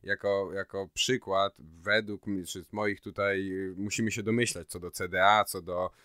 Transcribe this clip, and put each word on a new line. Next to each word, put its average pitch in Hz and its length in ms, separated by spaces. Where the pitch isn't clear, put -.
jako, 98 500
jako 98 400
przykład 98 680
według 101 680
mnie, 95 180
czy 90 180
z - 100
moich 101 280
tutaj, 98 500
e, 92 240
musimy 104 360
się 107 120
domyślać 110 440
co - 120
do 87 120
C 92 180
D 92 160
A, 104 180
co 95 180
do, 90 300